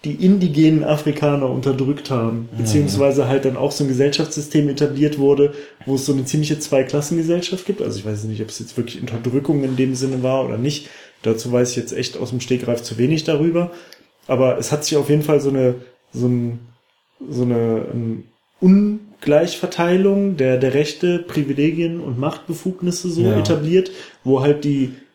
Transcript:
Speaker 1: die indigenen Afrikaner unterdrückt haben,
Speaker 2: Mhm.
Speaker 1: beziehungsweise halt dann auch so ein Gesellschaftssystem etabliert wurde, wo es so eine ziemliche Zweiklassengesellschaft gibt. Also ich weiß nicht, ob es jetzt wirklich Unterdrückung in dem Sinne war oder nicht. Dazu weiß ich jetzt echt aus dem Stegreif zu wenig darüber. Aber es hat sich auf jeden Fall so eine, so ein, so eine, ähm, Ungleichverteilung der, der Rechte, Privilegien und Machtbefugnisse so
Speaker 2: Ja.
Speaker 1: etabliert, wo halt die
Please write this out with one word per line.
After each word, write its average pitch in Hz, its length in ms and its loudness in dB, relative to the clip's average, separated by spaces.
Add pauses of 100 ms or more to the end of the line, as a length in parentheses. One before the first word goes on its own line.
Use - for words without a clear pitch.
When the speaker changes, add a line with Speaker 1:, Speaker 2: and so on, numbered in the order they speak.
Speaker 1:
die 147 100 -4
indigenen 160 680 4
Afrikaner 147 640 0
unterdrückt 131 600 -2
haben, 117 420 -2
Speaker 2:
Mhm. 113 60 -10
Speaker 1:
beziehungsweise 127 720 2
halt 135 180 2
dann 131 100 0
auch 135 160 -2
so 147 120 -2
ein 135 40 0
Gesellschaftssystem 147 800 0
etabliert 143 500 0
wurde, 139 360 4 (320)
wo 135 80 0
es 135 120 -2
so 143 60 0
eine 135 140 0
ziemliche 151 320 0
Zweiklassengesellschaft 165 1080 0
gibt. 202 160 -4
Also 107 160 -4
ich 98 60 -12
weiß 107 200 -6
nicht, 110 180 -6
ob 110 60 -6
es - 100 -14
jetzt - 180 -12
wirklich - 240 -6
Unterdrückung 131 640 -2
in 131 120 -2
dem 131 180 0
Sinne 131 280 -2
war 131 220 0
oder 113 140 -4
nicht. 147 300 -4 (340)
Dazu 113 300 -2
weiß 123 180 2
ich - 60 -6
jetzt 117 200 -6
echt - 220 -6
aus 110 120 -6
dem 123 100 -4
Stegreif 120 420 -2
zu 110 160 -10
wenig 151 260 2
darüber. 165 460 0 (560)
Aber 127 320 2
es 123 140 -6
hat 147 120 -2
sich 156 140 0
auf 143 100 0
jeden 151 140 4
Fall 151 180 2
so 139 100 0
eine, 127 260 2 (360)
so 123 140 -2
ein, 120 320 0 (720)
so 123 120 -2
eine, 117 520 0
ähm, 113 300 -6 (360)
Ungleichverteilung 190 1800 2
der, 131 220 2
der 135 160 2
Rechte, 170 460 0
Privilegien 160 800 -2
und 135 180 -6
Machtbefugnisse 175 920 -4
so 156 140 0
Speaker 2:
Ja. 107 160 4
Speaker 1:
etabliert, 156 520 2 (340)
wo 131 160 4
halt 147 240 2
die 139 280 0 (220)